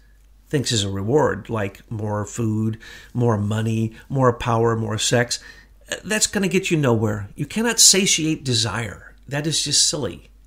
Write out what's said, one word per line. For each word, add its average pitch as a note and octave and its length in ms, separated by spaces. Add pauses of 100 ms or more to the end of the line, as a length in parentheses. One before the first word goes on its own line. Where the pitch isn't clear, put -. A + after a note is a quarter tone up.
(480)
thinks C3+ 240
is G#2+ 120
a G2 60
reward, G2+ 600
like G#2 420
more G#2 340
food, A2 540 (340)
more A#2+ 240
money, A2 560 (140)
more C3 240
power, A#2 440
more A2 220
sex. - 420 (640)
That's G#3+ 240
gonna G3 200
get F3+ 240
you E3+ 60
nowhere. A2 580
You D3 100
cannot A3+ 340
satiate D#3+ 640
desire. A2+ 720 (120)
That C#3+ 180
is D#3 180
just - 240
silly. B2 420 (180)